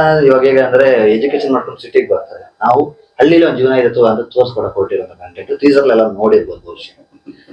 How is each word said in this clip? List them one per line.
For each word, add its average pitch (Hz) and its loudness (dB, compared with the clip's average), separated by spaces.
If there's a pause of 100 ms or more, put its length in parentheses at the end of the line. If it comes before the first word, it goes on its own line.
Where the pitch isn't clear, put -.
(260)
ಇವಾಗ 131 4
ಹೇಗೆ 135 2
ಅಂದ್ರೆ, 123 2
ಎಜುಕೇಶನ್ 139 -2
ಮಾಡ್ಕೊಂಡು - -6
ಸಿಟಿಗೆ - -2
ಬರ್ತಾರೆ, - -8
ನಾವು 123 -2
ಹಳ್ಳಿಲಿ 165 0
ಒಂದ್ 143 -2
ಜೀವನ 131 0
ಇದೆ 123 0
ತೋ-, 117 2
ಅಂತ 110 -6
ತೋರ್ಸ್ಕೊಡಕ್ 110 -4
ಹೊರಟಿರೋಂಥ 95 -6
ಕಂಟೆಂಟ್. 107 -12
ಟೀಸರ್ಲೆಲ್ಲ 135 2
ನೋಡಿರ್ಬೋದು 101 -2
ಬಹುಶಃ. - -20 (500)